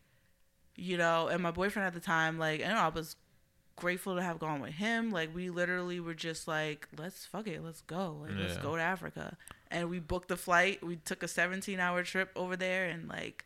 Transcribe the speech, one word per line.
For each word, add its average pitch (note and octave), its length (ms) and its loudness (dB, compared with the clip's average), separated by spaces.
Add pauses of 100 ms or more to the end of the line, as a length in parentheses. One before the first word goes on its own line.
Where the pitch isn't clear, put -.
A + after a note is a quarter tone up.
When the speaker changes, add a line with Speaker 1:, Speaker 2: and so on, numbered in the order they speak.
(760)
Speaker 1:
you F3+ 220 -2
know, E3 300 4
and F3 140 2
my E3+ 80 2
boyfriend G3 360 0
at F3 80 -2
the E3+ 60 -6
time, D#3+ 380 2
like, D#3 220 2
you A#2 60 0
know, F#3+ 80 2
I F#3+ 140 6
was D#3+ 280 -4 (600)
grateful F3+ 400 0
to F3+ 60 2
have E3+ 160 -2
gone D#3 220 -2
with B2+ 140 -6
him. A3+ 360 0
Like, D#3+ 240 0
we F3+ 160 -4
literally F3+ 500 0
were E3 140 -4
just D#3+ 320 -6
like, D#3 400 -2 (100)
"Let's, E3 280 -10
fuck G#3+ 220 -6
it, D#3+ 180 -6
let's E3 180 -10
go. D#3+ 400 -4
Like, D3 140 -6
let's F#2 200 0
Speaker 2:
Yeah. F2+ 60 -4
Speaker 1:
go D3 140 0
to E3 60 0
Africa." E3+ 540 -2 (340)
And E3+ 200 0
we F3+ 80 -2
booked F3 300 -2
the F3+ 80 0
flight. F3+ 460 6
We E3+ 140 -2
took - 260 -4
a F3 60 -2
seventeen-hour F3+ 760 2
trip F#3+ 320 0
over F#3 200 -2
there, F#3 320 0
and, E3 200 -6
like, - 380 -6